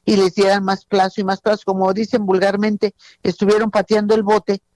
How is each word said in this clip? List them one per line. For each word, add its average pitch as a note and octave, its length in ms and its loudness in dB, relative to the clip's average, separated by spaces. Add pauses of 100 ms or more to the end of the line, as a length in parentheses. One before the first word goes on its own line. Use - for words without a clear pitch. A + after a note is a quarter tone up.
y G#3+ 120 2
les F#3+ 180 2
dieran G3 280 2
más F#3+ 220 -4
plazo F#3+ 360 -2
y - 20 -4
más F#3+ 180 -4
plazo. G#3+ 240 -2
Como F#3+ 280 0
dicen G#3+ 340 -4
vulgarmente, G3+ 680 0 (300)
estuvieron G#3 480 0
pateando G#3+ 420 0
el A3 80 2
bote G3+ 400 -2 (140)